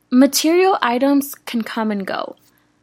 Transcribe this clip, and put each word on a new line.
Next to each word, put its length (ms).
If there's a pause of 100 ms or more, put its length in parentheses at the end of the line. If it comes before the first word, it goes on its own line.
(100)
material 720
items 520
can 280
come 280
and 160
go. 300 (460)